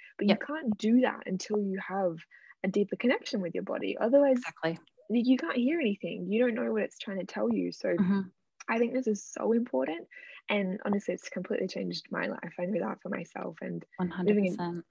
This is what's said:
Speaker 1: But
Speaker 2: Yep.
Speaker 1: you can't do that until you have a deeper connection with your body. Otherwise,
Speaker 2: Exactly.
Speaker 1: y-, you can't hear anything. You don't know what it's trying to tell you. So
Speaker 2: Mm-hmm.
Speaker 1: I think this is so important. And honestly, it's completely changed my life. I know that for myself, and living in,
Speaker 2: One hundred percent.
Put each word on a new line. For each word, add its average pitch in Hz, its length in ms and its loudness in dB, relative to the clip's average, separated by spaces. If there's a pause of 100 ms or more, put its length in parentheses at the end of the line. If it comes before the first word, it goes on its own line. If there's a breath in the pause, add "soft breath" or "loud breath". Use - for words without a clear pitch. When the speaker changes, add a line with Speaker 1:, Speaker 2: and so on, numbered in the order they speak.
(160 soft breath)
Speaker 1:
But 202 120 2
Speaker 2:
Yep. 202 120 6
Speaker 1:
you - 60 -10
can't 285 320 -2
do 226 220 6
that - 260 2
until 208 340 -2
you 190 260 -2
have 185 300 0 (460 soft breath)
a 196 60 0
deeper 196 280 2
connection 254 460 0
with 170 120 -4
your - 100 -4
body. - 340 -4
Otherwise, 269 400 6
Speaker 2:
Exactly. 165 400 -4 (320)
Speaker 1:
y-, 233 140 2
you 254 120 6
can't 330 200 -2
hear 277 240 2
anything. 185 520 -2
You 220 120 4
don't 240 100 2
know 226 180 -2
what 214 100 0
it's - 160 -6
trying 196 200 -8
to 190 80 -4
tell 226 260 -2
you. 180 200 0
So - 160 -6
Speaker 2:
Mm-hmm. 185 320 2 (460)
Speaker 1:
I 226 120 0
think 233 160 2
this 254 120 -2
is 214 160 0
so - 300 -2
important. 262 560 0 (400 loud breath)
And 196 380 0
honestly, 202 260 0
it's - 160 -8
completely 190 400 -4
changed 175 420 -6
my 175 180 -4
life. - 300 -8
I 180 60 -4
know 180 240 0
that - 140 -6
for 185 80 -8
myself, 180 500 -8
and 180 240 -8 (140)
living - 20 -
in, 185 60 0
Speaker 2:
One 175 40 -4
hundred 196 320 2
percent. 175 480 -2